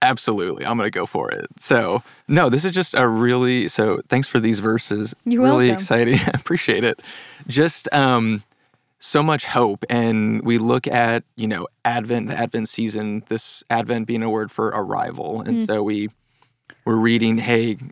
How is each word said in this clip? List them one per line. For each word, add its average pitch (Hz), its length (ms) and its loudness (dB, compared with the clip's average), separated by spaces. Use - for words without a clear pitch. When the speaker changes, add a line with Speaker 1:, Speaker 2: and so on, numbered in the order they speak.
Speaker 1:
Absolutely. 104 600 0
I'm 113 120 -2
gonna 110 120 0
go 98 160 -2
for 69 280 -4
it. 50 140 -6
So, 113 460 2
no, 147 200 6
this 135 160 2
is 185 80 -2
just 180 220 -2
a 127 140 4
really, 123 580 2
so 107 420 0
thanks 135 200 0
for - 100 0
these 113 220 2
verses. 107 520 -2
Speaker 2:
You're 240 180 2
Speaker 1:
Really 254 240 6
Speaker 2:
welcome. 120 160 2
Speaker 1:
exciting. 117 360 2
<laughs> - 80 0
I - 80 0
appreciate 113 500 -2
it. - 160 0
Just, 147 440 0
um, 117 520 2
so - 200 0
much 151 260 0
hope. 113 440 0
And 110 520 0
we 117 160 2
look 120 280 0
at, 117 380 0
you 110 140 -6
know, - 180 -4
Advent, 117 440 -2
the 120 80 -6
Advent 113 320 -4
season, 107 600 -6
this - 400 -8
Advent 117 380 -2
being 113 160 -4
a 113 80 -2
word 107 220 -4
for 110 160 -2
arrival. 101 720 -6
And - 180 -4
Speaker 2:
Mm. 220 80 -2
Speaker 1:
so 107 160 -2
we, 104 260 -2
we're 113 160 2
reading, 113 380 2
hey, 113 400 0